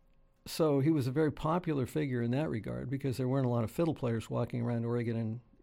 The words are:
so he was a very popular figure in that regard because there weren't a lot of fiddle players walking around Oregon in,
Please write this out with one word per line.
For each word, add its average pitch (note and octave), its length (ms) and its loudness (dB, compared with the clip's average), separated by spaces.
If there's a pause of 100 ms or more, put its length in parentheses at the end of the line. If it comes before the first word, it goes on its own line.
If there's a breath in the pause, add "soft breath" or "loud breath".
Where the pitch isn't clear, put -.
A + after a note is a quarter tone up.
(440)
so D3 360 2
he D3 100 4
was C#3+ 160 2
a C3 60 -2
very D#3 180 2
popular D#3 560 0
figure C3+ 340 -2
in A#2 120 0
that D3+ 180 0
regard B2 400 -4
because C3+ 260 -2
there B2+ 120 0
weren't C3+ 180 2
a A#2+ 40 2
lot A#2 120 2
of G#2+ 80 -2
fiddle E3 240 0
players A2+ 340 -2
walking A#2+ 320 -2
around A#2 240 -2
Oregon A#2 320 0
in, A2+ 240 -4 (220)